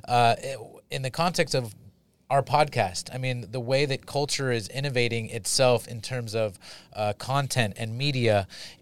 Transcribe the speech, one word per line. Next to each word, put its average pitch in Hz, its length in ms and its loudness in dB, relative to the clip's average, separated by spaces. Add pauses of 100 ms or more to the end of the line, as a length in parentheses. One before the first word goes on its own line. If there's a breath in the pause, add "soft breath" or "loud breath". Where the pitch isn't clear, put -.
uh, 120 340 6
it, 107 160 -8 (320)
in 139 120 -4
the 131 80 -4
context 170 440 0
of 120 180 -2 (580)
our 135 120 4
podcast, 135 720 2
I - 20 -6
mean, 127 360 -4
the 127 80 -6
way 135 260 2
that 131 180 -4
culture 139 460 -2
is 113 180 0
innovating 120 640 0
itself 120 560 4
in 113 140 -12
terms 120 340 -6
of, 107 240 0 (360 loud breath)
uh, 104 220 0
content 127 640 0
and 113 180 -6
media, 120 520 2 (340 loud breath)